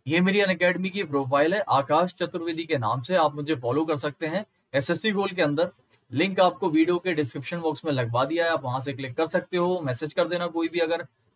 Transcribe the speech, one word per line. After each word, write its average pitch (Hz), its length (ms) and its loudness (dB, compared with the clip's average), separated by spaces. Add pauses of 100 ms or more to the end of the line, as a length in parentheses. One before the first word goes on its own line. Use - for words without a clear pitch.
ये 165 140 2
मेरी 190 200 4
अनअकैडमी 180 500 2
की 196 120 -4
प्रोफाइल 139 520 2
है, 214 60 0
आकाश 151 580 2
चतुर्वेदी 165 460 -4
के 160 140 0
नाम 120 240 -2
से 180 140 0
आप 151 180 2
मुझे 147 200 -2
फॉलो 127 300 0
कर 156 120 0
सकते 151 300 -4
हैं। 185 200 -4 (280)
एसएससी 175 360 0
गोल 202 180 0
के 180 140 0
अंदर 151 280 2 (420)
लिंक 185 280 0
आपको 180 300 2
वीडियो 165 280 4
के 180 160 -2
डिस्क्रिप्शन 151 440 -4
बॉक्स 160 260 -4
में 156 80 -2
लगवा 123 320 0
दिया 165 200 0
है, 165 60 2
आप 143 140 -2
वहां 127 160 -4
से 135 120 -6
क्लिक 131 240 -8
कर 160 100 0
सकते 180 300 -2
हो, 175 240 0
मैसेज 143 320 -4
कर 170 160 0
देना 175 180 -4
कोई 165 220 -2
भी 165 100 -2
अगर 165 280 0 (300)